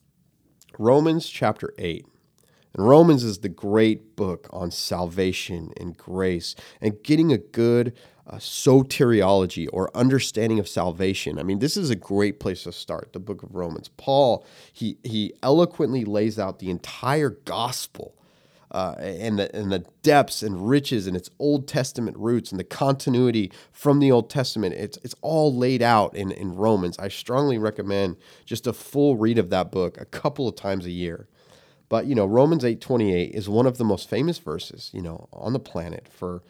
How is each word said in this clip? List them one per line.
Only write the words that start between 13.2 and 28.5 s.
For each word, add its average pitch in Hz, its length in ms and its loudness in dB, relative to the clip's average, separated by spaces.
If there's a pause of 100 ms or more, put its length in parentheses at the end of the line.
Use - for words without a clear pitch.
book 101 220 -12
of - 120 -18
Romans. 85 420 -8
Paul, 135 500 2 (260)
he, - 300 -8
he 110 400 -6
eloquently 135 640 2
lays 104 340 -2
out 95 220 -6
the 92 100 -8
entire 131 600 -4
gospel, - 840 -8 (560)
uh, 92 280 -4
and 98 400 -4
the, 98 160 -2
and 101 160 -4
the 92 140 -2 (180)
depths 147 400 4
and 98 240 -4
riches 135 400 0
and 92 80 -2
its 90 140 -6 (100)
Old 143 300 -2
Testament 127 480 -4
roots 113 340 -2
and 95 80 -6
the 90 60 -6
continuity 123 880 0 (180)
from 143 280 2
the 139 120 6
Old 120 200 4
Testament. 113 460 -4
It's, 95 280 -8
it's 127 160 -14
all 151 340 2
laid 123 280 0
out 113 340 4
in, 95 140 -4
in 90 260 -8
Romans. 95 420 2
I 98 100 -8
strongly 127 500 -2
recommend 101 580 -2 (300)
just 120 200 -8